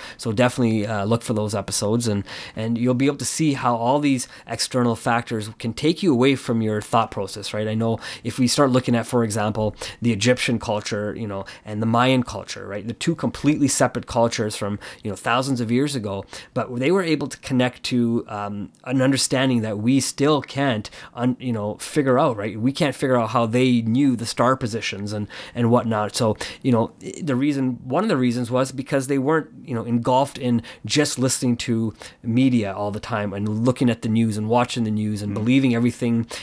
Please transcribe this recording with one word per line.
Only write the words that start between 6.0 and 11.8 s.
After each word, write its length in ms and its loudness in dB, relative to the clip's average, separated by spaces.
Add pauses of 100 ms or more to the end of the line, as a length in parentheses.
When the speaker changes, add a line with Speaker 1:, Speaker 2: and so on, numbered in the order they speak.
Speaker 1:
you 100 4
away 220 4
from 260 0
your 200 0
thought 320 0
process, 420 -8
right? 140 -2
I 60 -2
know 260 0 (240)
if 120 -6
we 120 4
start 240 4
looking 240 2
at, 100 0
for 160 2
example, 540 0 (260)
the 80 2
Egyptian 480 2
culture, 560 -4
you 140 -8
know, 160 -8 (200)
and 160 -6
the 60 0